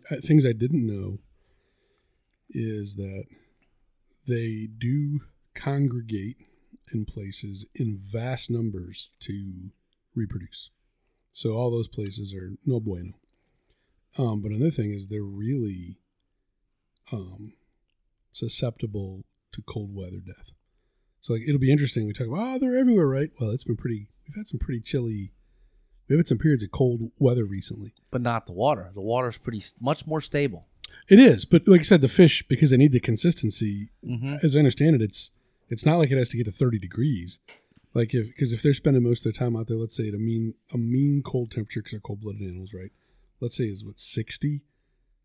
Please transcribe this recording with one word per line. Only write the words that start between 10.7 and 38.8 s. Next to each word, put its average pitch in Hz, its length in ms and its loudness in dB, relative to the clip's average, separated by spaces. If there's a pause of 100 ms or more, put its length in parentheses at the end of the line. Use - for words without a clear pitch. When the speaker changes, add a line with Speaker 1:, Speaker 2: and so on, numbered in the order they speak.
Speaker 1:
So 113 220 -4
all 120 160 0
those 117 180 -2
places 101 460 -10
are 92 180 -12 (120)
no 127 160 0
bueno. 92 320 -8 (1040)
Um, 113 260 -2
but 107 100 -6
another 131 180 0
thing 104 220 -4
is 98 160 -12
they're 104 140 -8
really, 98 760 -6 (1120)
um, 98 420 -14 (800)
susceptible 104 920 -6 (280)
to 107 100 -12
cold 101 320 -10
weather 95 300 -12
death. - 280 -20 (680)
So, - 120 -6
like, 113 140 -2
it'll 143 140 2
be 131 120 4
interesting. 127 340 0
We 104 60 -6
talk 120 160 -6
about, 139 100 -6 (180)
"Oh, - 20 -4
they're 254 180 0
everywhere, 233 320 4
right?" 135 220 -2 (100)
Well, 110 100 -2
it's 123 140 -6
been 117 120 -4
pretty, 110 320 -8 (180)
we've 147 100 -16
had 208 100 -12
some 123 140 -10
pretty 123 200 -4
chilly, 110 520 -6 (760)
we've 143 100 4
had 165 100 2
some 117 100 2
periods 143 240 4
of 101 80 -8
cold 120 300 2 (180)
weather 123 260 4
recently. 101 500 -8 (160)
Speaker 2:
But 127 120 -4
not 117 240 -2
the - 60 -16
water. 95 420 0
The 101 60 -12
water's 117 380 -2
pretty 117 200 -8
s-, - 220 -12
much 135 260 -2
more 156 140 -4
stable. 143 480 -4 (400)
Speaker 1:
It 196 100 12
is, 180 260 10
but - 220 6
like 185 140 10
I 147 40 -4
said, 175 160 8
the 131 80 4
fish, - 400 8
because 139 220 4
they 131 60 6
need 139 160 8
the 123 80 4
consistency, 107 880 -2 (160)
Speaker 2:
Mm-hmm. 123 380 -6
Speaker 1:
as 139 100 4
I 147 60 6
understand 147 360 6
it, 113 60 2
it's, - 280 -4 (400)
it's 117 160 -2
not 160 100 6
like 151 160 4
it 135 60 4
has 123 100 2
to - 80 -8
get 117 80 -2
to 101 80 -6
thirty 120 260 2
degrees. 92 600 -4 (560)
Like 117 200 0
if, 113 220 -2
'cause 123 160 -2
if 117 100 -6
they're 143 120 6
spending 135 280 4